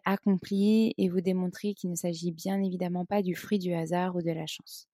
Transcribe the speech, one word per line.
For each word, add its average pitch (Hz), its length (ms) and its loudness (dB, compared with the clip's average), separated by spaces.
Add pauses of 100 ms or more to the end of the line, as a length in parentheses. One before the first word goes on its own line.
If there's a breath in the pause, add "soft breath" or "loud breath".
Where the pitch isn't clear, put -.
accompli 202 880 4
et 190 140 2
vous 185 100 0
démontrer 185 540 -2
qu'il 180 160 -6
ne 170 60 -4
s'agit 170 360 -2
bien 196 300 -2
évidemment 180 420 -2
pas 202 160 0
du 180 140 0
fruit - 240 -2
du 180 160 0
hasard 175 420 0
ou 175 60 0
de 165 80 0
la 160 160 -4
chance. - 480 -14